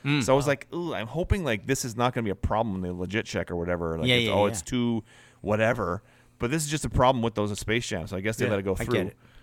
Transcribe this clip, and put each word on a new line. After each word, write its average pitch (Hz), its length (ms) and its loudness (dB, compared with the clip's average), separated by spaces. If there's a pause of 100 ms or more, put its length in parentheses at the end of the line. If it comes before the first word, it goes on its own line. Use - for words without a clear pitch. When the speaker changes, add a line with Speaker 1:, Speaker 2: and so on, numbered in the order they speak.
Speaker 1:
Mm. 143 160 2
Speaker 2:
So 131 100 4
I 135 40 6
was 139 100 2
Speaker 3:
Wow. 147 60 4
Speaker 2:
like, - 200 -6
"Ooh, 165 220 -4
I'm 104 140 -4
hoping, 180 360 0
like, 113 220 -2
this 135 180 0
is 113 120 -8
not 123 180 2
gonna 120 100 -2
be 104 60 -2
a 92 60 0
problem 107 380 0
when 92 80 -4
they 90 80 -4
legit 90 360 -2
check 92 240 -4
or 90 60 -4
whatever." 85 420 -2
Like, 78 80 0
Speaker 1:
Yeah, 127 80 4
Speaker 2:
it's, 120 140 4
Speaker 1:
yeah, 104 40 0
Speaker 2:
"Oh, 101 140 4
Speaker 1:
yeah. 101 60 0
Speaker 2:
it's 104 100 -6
too 120 400 0 (380)
whatever." 107 640 0 (340)
But 120 140 -2
this 156 120 0
is 143 60 -4
just 156 140 -2
a 135 40 -2
problem 131 340 4
with 113 120 0
those 104 240 -2
Space 113 300 -2
Jams. 101 220 -4
So 98 60 -6
I 95 40 -4
guess 110 160 -2
they 127 80 -2
Speaker 3:
Yeah, 107 80 2
Speaker 2:
let 101 80 0
it - 20 -2
go 95 160 0
Speaker 1:
I 113 60 -2
Speaker 2:
through. 120 100 0
Speaker 1:
get 95 140 2
it. - 80 -16 (260)